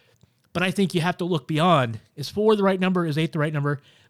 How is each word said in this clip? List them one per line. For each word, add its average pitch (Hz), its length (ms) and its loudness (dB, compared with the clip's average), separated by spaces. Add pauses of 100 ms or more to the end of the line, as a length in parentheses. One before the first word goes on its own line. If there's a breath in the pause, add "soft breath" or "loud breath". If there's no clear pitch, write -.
(520 soft breath)
but 170 100 -2
I 185 80 0
think 196 240 0
you 175 60 0
have 175 180 -2
to 180 60 -4
look 170 240 -4
beyond. 147 520 2 (140)
Is 139 140 -10
four 214 280 2
the 202 60 0
right 190 180 2
number? 180 260 0
Is 151 120 -2
eight 160 140 -2
the 165 60 -4
right 151 140 -2
number? 143 280 -4 (300 soft breath)